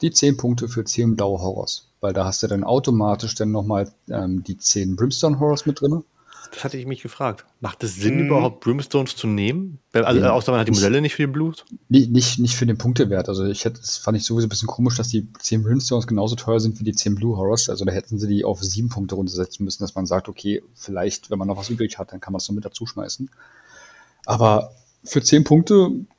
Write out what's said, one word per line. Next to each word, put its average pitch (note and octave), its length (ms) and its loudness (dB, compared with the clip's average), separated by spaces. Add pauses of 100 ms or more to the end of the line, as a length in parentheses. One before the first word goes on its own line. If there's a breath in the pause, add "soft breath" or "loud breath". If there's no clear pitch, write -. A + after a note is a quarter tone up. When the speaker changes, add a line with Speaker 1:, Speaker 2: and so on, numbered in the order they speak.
Speaker 1:
die E3 100 0
zehn C#3+ 240 4
Punkte A#2+ 320 -2
für A#2 160 -4
zehn A#2 320 0
blaue G2 240 0
Horrors, - 480 -6 (120)
weil G2 120 -2
da F#2 140 0
hast F#2+ 160 0
du A2 40 0
dann G2+ 180 0
automatisch A2 720 2
dann G#2+ 160 -2
nochmal, G#2 400 -2 (200)
ähm, F#2 340 -2
die F#2+ 140 -8
zehn F#2+ 360 0
Brimstone C3+ 460 2
Horrors D3 260 2
mit C#3+ 140 -2
drinne. D3+ 240 0 (480 loud breath)
Speaker 2:
Das - 100 -12
hatte C#3 140 -8
ich B2+ 100 -10
mich C3+ 160 -8
gefragt. A#2+ 420 -6 (160)
Macht - 220 -8
es G2+ 140 -6
Sinn, G#2+ 240 2
Speaker 3:
Mhm. D#3 60 2
Speaker 2:
überhaupt B2+ 340 2
Brimstones C3+ 560 0
zu - 100 -6
nehmen? C3 540 -2 (120)
Weil, A2+ 120 4
also, A#2+ 160 4
Speaker 1:
Nee, B2 60 4
Speaker 2:
außer B2 260 2
man A#2+ 80 4
hat A2 80 2
die - 20 0
Speaker 1:
nicht, G#2 100 4
Speaker 2:
Modelle G#2+ 200 4
nicht D3+ 160 -2
für D3+ 100 -2
den C#3 60 -4
Blut? D#3+ 320 -4 (240)
Speaker 1:
nee, B2+ 180 8
nicht, A#2+ 320 2
nicht A#2+ 160 2
für B2 120 0
den A2+ 120 2
Punktewert. G#2 500 0
Also F#2+ 180 -2
ich G2+ 180 -4
hätte, A2+ 160 -4
das - 160 -8
fand A2 200 -2
ich G#2 80 -4
sowieso A#2 220 0
ein - 40 -4
bisschen G#2+ 180 -4
komisch, A#2+ 280 0
dass A#2 120 -4
die A2 180 -2 (140)
zehn A2+ 240 0
Brimstones A#2+ 420 0
genauso A2+ 300 0
teuer A2+ 240 0
sind A2 180 -2
wie G#2+ 60 -8
die G#2+ 80 0
zehn G2+ 240 -2
Blue A2 200 0
Horrors. G2 320 0
Also G2+ 160 -4
da F#2+ 60 0
hätten G2 280 -4
sie G#2 100 -4
die G2+ 160 2
auf F#2+ 180 -2
sieben G#2 280 -2
Punkte G2 260 -6
runtersetzen F#2 480 -4
müssen, F#2+ 180 -8
dass F#2+ 140 -8
man F#2+ 100 -4
sagt, F2+ 220 -2
okay, G2+ 340 -4 (120)
vielleicht, - 560 -6
wenn G2+ 80 -4
man F#2+ 100 -2
noch G2 80 -2
was G2 120 -10
übrig A2+ 300 -4
hat, G2 140 -12
dann F#2+ 80 -16
kann - 120 -10
man F#2+ 60 -4
es - 100 -8
noch G2+ 60 -4
mit G#2+ 100 -8
dazu A2+ 220 -12
schmeißen. A2+ 420 -10 (960 loud breath)
Aber A2 460 2 (320)
für - 200 -2
zehn D3+ 200 6
Punkte, F3+ 480 6 (280)